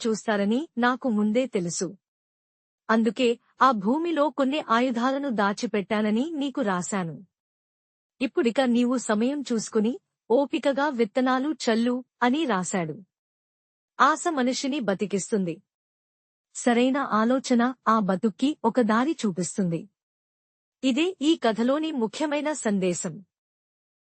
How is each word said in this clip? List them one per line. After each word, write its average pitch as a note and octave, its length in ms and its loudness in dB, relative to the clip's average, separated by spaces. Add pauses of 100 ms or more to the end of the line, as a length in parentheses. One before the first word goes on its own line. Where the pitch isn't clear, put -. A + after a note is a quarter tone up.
చూస్తారని A3 640 0 (100)
నాకు B3 300 0
ముందే G#3+ 380 2
తెలుసు. F3+ 500 -4 (920)
అందుకే A#3 480 2 (240)
ఆ C4 80 6
భూమిలో C#4+ 600 0
కొన్ని C4+ 400 -2
ఆయుధాలను B3+ 600 0
దాచిపెట్టానని G#3+ 1040 -2
నీకు C#4 260 -4
రాశాను. F#3 640 -4 (920)
ఇప్పుడిక B3+ 400 0
నీవు B3 360 2
సమయం A#3+ 560 -2
చూసుకుని A3+ 460 -2 (320)
ఓపికగా C#4 580 2
విత్తనాలు B3+ 600 0
చల్లు" B3 540 -2 (180)
అని C4 220 2
రాశాడు. F#3 580 -2 (960)
ఆశ D4 300 2
మనిషిని C4 500 -2
బతికిస్తుంది. F#3+ 800 -2 (920)
సరైన B3+ 440 2
ఆలోచన B3 760 2 (140)
ఆ A3+ 100 4
బతుక్కి G#3+ 640 0
ఒక A#3 160 2
దారి A#3+ 360 2 (100)
చూపిస్తుంది. F3+ 640 -4 (960)
ఇదే D4+ 380 0
ఈ D#4+ 140 4
కథలోని B3+ 560 0
ముఖ్యమైన D4 600 -2
సందేశం. F#3 720 -2 (800)